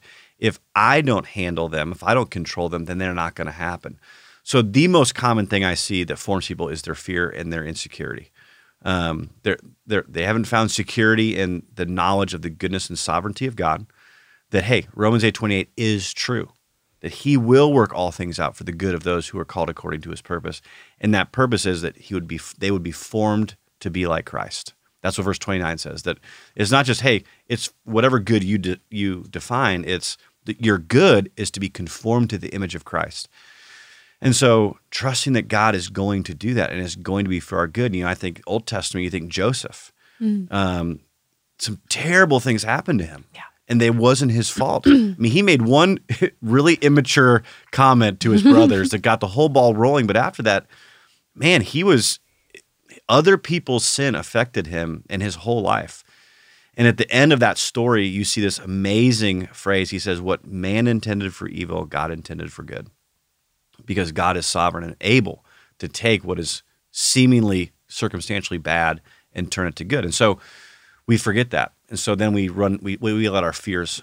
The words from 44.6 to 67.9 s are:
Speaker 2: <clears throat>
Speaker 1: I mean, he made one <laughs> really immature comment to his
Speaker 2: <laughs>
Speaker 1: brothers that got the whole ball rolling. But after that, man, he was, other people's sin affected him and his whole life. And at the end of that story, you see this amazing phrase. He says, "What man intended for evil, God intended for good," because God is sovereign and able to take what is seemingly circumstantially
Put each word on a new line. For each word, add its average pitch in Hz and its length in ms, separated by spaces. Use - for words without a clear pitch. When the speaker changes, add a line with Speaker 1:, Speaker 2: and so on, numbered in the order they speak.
Speaker 2:
<clears throat> - 0
Speaker 1:
I - 20
mean, 113 120
he 180 120
made 165 180
one 147 380
<laughs> - 220
really 139 340
immature 139 680
comment 120 500
to - 100
his 196 120
Speaker 2:
<laughs> 269 100
Speaker 1:
brothers 95 360
that 110 140
got 113 160
the 107 80
whole 135 220
ball 123 260
rolling. 123 320
But 98 100
after - 240
that, 101 240
man, 156 260
he 143 220
was, 156 360
other 160 280
people's 156 480
sin 139 300
affected 113 520
him 82 420
and 95 120
his 98 140
whole 117 260
life. 98 420
And 117 120
at 117 100
the 113 140
end 143 220
of 135 60
that 107 180
story, 117 500
you 95 160
see - 180
this 98 180
amazing 98 880
phrase. 95 440
He 95 80
says, 90 220
"What 90 240
man 98 420
intended 101 460
for 92 140
evil, 85 380
God 76 260
intended 82 400
for - 120
good," - 240
because 90 260
God 90 260
is 85 80
sovereign 85 380
and 85 180
able 110 420
to 90 80
take 110 360
what 90 160
is - 240
seemingly 110 800
circumstantially 98 720